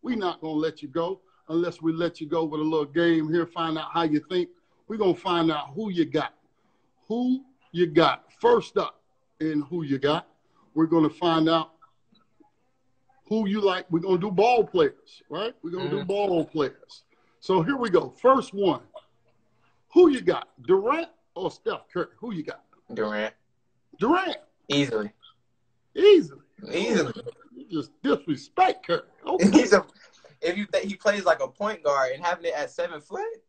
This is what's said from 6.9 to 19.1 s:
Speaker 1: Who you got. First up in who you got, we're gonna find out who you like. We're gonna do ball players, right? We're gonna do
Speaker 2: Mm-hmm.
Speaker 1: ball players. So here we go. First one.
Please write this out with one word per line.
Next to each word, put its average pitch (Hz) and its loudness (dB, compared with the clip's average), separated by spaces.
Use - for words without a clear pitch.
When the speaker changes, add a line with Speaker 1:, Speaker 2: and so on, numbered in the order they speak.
Speaker 1:
Who 254 0
you 170 2
got. 151 4
First 233 2
up - -6
in 156 -2
who 160 -6
you 139 -2
got, 147 -2
we're 160 2
gonna 160 4
find 160 2
out 165 0
who 214 -2
you 208 -2
like. 185 -2
We're 170 0
gonna 185 0
do 202 -4
ball 214 4
players, - -2
right? 202 -8
We're - -10
gonna 180 -6
do 151 -2
Speaker 2:
Mm-hmm. 185 -6
Speaker 1:
ball 190 -2
players. - -6
So 185 2
here 262 -2
we 233 -4
go. 175 2
First 254 2
one. 196 0